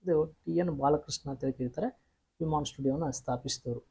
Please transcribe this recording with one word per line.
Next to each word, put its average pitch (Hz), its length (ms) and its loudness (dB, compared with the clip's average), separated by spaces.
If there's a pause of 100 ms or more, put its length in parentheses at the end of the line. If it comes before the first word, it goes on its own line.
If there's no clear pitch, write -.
ಇದು 160 220 4 (200)
ಟಿ 165 60 -4
ಎನ್ 175 180 2
ಬಾಲಕೃಷ್ಣ 147 600 0
ಅಂತ 135 120 -6
ಹೇಳಿ 135 120 -2
ಕರೀತಾರೆ, 135 340 -2
ಅಭಿಮಾನ್ - 760 -4
ಸ್ಟುಡಿಯೋನ 135 440 0
ಸ್ಥಾಪಿಸಿದವರು. 127 680 -4 (120)